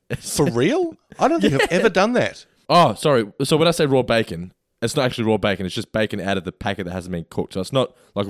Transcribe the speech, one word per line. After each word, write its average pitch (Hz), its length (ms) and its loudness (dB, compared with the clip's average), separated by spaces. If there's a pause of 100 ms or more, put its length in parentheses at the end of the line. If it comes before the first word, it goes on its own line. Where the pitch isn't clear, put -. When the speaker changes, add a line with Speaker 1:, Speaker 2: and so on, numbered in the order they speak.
(100)
Speaker 1:
<laughs> - 80 -6
Speaker 2:
For - 280 -2
real? 269 500 0 (220)
I 226 100 2
don't 330 140 0
think - 120 4
I've - 60 2 (100)
Speaker 1:
Yeah. 180 80 2
Speaker 2:
ever 220 120 2
done 208 240 0
that. 123 320 -2 (240)
Speaker 1:
Oh, 151 240 6
sorry. 117 360 2 (140)
So 151 140 2
when 165 100 2
I 165 40 2
say 165 120 0
raw 135 180 4
bacon, 107 520 -2 (260)
it's 117 160 -2
not 135 80 0
actually 120 200 -2
raw 107 120 2
bacon. 98 300 -2
It's 87 80 -8
just - 180 -8
bacon 107 280 -2
out 95 180 -2
of 82 60 -8
the 90 80 -8
packet 101 320 -6
that 87 80 -8
hasn't 90 200 -8
been 82 160 -6
cooked. - 260 -6
So 95 60 -4
it's 92 140 -8
not, 127 200 0 (200)
like, 101 160 -2